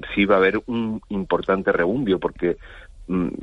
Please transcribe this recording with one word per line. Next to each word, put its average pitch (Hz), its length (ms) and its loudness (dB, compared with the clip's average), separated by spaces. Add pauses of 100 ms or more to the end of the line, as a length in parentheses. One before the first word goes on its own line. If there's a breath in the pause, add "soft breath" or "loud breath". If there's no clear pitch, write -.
(140)
sí 101 120 4
va 101 100 4
a - 20 6
haber 95 300 4
un 113 420 -2
importante 95 600 0
rebumbio, 92 480 2
porque, 85 380 -2 (500 loud breath)
mm, 90 220 0 (140)